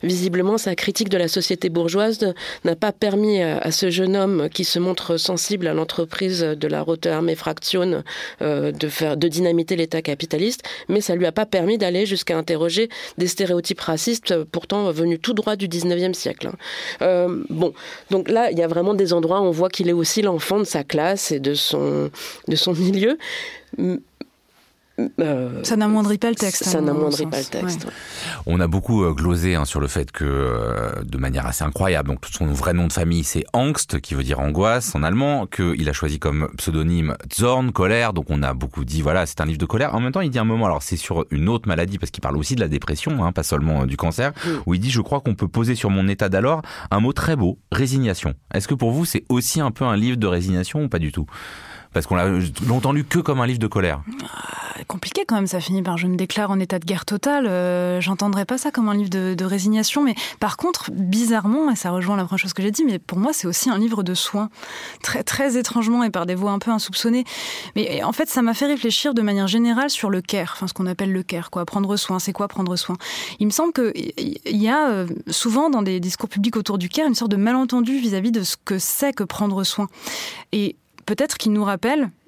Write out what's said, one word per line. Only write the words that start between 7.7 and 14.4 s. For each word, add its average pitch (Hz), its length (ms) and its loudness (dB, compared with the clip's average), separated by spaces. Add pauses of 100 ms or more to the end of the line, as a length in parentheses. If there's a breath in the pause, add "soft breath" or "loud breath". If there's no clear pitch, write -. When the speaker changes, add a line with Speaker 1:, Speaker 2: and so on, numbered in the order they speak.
Speaker 1:
euh, 147 280 0
de 147 180 -4
faire, 147 280 -2
de 156 100 2
dynamiter 170 480 2
l'État 165 280 -2
capitaliste, 160 600 -2 (260 loud breath)
mais 202 120 4
ça 185 160 0
lui 175 100 2
a 160 60 2
pas - 140 0
permis 196 320 2
d'aller 190 280 2
jusqu'à 180 320 0
interroger 170 500 0 (300 loud breath)
des 175 80 2
stéréotypes 175 540 0
racistes, 170 640 0